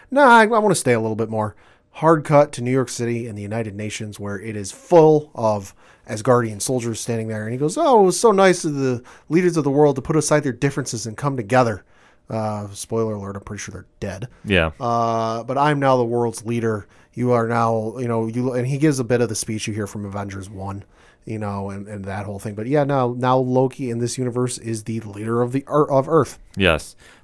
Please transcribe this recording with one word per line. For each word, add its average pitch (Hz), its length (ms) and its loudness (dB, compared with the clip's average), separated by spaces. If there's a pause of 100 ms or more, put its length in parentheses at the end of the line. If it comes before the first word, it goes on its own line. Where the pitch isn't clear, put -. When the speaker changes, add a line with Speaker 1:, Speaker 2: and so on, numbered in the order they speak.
(120)
Speaker 1:
"Nah, 277 160 4
I, 233 140 10
I 220 160 2
wanna 208 180 4
stay 127 160 2
a 113 80 2
little 110 160 -4
bit 110 140 -4
more." 107 260 -4 (340)
Hard 156 340 2
cut 147 280 4
to 120 100 -10
New 123 80 -2
York 131 180 2
City 120 380 -4
and 107 100 -12
the 104 60 -10
United 107 320 -6
Nations, 104 460 -10
where 101 180 -6
it 110 160 -10
is 101 160 -8
full 156 640 4
of 107 400 -2 (340)
Asgardian 113 540 0
soldiers 117 380 -4
standing 113 260 -4
there. 110 180 -6
And 113 80 -8
he 127 60 -6
goes, 151 180 -2
"Oh, 269 260 6
it 190 40 6
was 175 140 2
so 233 100 6
nice 190 340 4
of 151 100 -2
the 131 280 0 (260)
leaders 170 280 2
of 147 80 2
the 143 60 0
world 143 260 4
to 131 60 -4
put 156 120 -2
aside 151 300 2
their 131 80 0
differences 127 540 -4
and 107 100 -10
come 139 200 -4
together." 117 480 2 (460)
Uh, 107 440 -6
spoiler 113 400 -4
alert, 98 220 -8
I'm 98 60 -12
pretty 101 200 -12
sure - 100 -14
they're 95 140 -16 (140)
dead. 101 280 -8 (160)
Speaker 2:
Yeah. 85 340 2
Speaker 1:
Uh, 113 680 0
"but 127 120 -4
I'm 147 240 2
now 135 160 4
the 123 80 2
world's 117 400 -2
leader. 113 420 -2 (280)
You 123 180 0
are 113 160 2
now, 113 500 0
you 127 80 -4
know," 113 200 -2
you, 123 260 -2
and 123 140 -2
he 139 120 -2
gives 143 200 2
a 127 60 -2
bit 120 180 0
of 110 80 0
the 110 40 -6
speech - 320 -6
you 110 60 -4
hear 104 140 -6
from 104 180 -10
Avengers 98 460 -10
one, 98 340 -10 (400)
you 110 140 -8
know, 101 320 -6
and, 98 180 -12
and 101 160 -12
that 98 220 -8
whole 101 120 -10
thing. 107 160 -10
But 107 120 -8
yeah, 143 180 2
now, 131 320 0
now 127 220 2
Loki 127 500 0
in 117 100 -4
this 120 200 -4
universe 123 400 -4
is 110 260 -8
the 113 160 -6
leader 107 400 -4
of 123 120 -2
the 139 180 -2
Ear-, 147 200 2
of 135 160 2
Earth. 151 320 0 (160)
Speaker 2:
Yes. 87 420 2 (280)